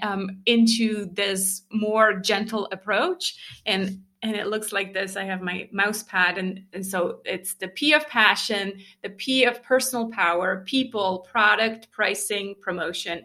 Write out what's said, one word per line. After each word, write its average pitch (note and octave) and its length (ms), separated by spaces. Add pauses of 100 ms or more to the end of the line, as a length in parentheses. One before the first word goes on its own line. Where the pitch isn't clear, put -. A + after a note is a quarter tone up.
um, G3 420
into A3+ 680
this G3 580
more G#3+ 480
gentle G#3 540
approach. A3 920
And, F#3+ 380 (220)
and A3 100
it G3+ 140
looks A3 240
like G3 200
this. F#3+ 240
I G3 80
have F#3+ 160
my F3+ 300
mouse G#3 320
pad. F3+ 340
And, F#3+ 360
and F#3+ 120
so F#3 400
it's - 300
the F#3 140
P D4 240
of D4+ 160
passion, G3+ 720 (240)
the G3 60
P C4 340
of A#3+ 180
personal B3 480
power, F#3 560
people, G3+ 640
product, A3 600
pricing, G3+ 680
promotion, F3 640